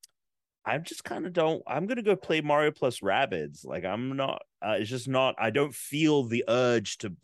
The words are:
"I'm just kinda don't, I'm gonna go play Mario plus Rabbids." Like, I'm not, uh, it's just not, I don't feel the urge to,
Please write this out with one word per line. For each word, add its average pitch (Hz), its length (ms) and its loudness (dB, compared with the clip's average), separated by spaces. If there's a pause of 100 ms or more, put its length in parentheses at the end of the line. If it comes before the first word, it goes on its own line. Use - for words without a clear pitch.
(680)
"I'm 131 180 -2
just - 200 -12
kinda - 260 -8
don't, 165 360 2
I'm 151 200 -2
gonna 240 160 -4
go 202 140 4
play 165 260 0
Mario 151 300 4
plus 135 280 -2
Rabbids." 95 640 0
Like, 76 220 -6
I'm 123 300 -4
not, 135 260 -4 (180)
uh, 107 180 -2
it's 107 120 -4
just 127 180 -6
not, 131 300 2
I 113 100 0
don't 143 260 0
feel 147 500 2
the 117 240 0
urge 120 500 2
to, 98 260 -8